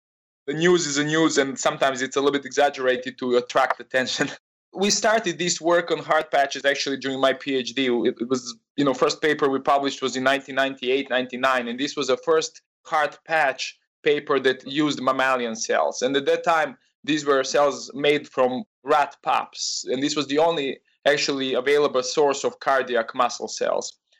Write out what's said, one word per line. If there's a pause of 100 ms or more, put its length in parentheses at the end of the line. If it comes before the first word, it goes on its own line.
(480)
The
news
is
a
news,
and
sometimes
it's
a
little
bit
exaggerated
to
attract
attention.
<laughs> (340)
We
started
this
work
on
heart
patches
actually
during
my
P
H
D.
It,
it
was, (220)
you
know,
first
paper
we
published
was
in
nineteen
ninety-eight,
ninety-nine,
and
this
was
the
first (240)
heart
patch (240)
paper
that
used
mammalian
cells.
And
at
that
time, (260)
these
were
cells
made
from (180)
rat
pups,
and
this
was
the
only (260)
actually
available
source
of
cardiac
muscle
cells. (220)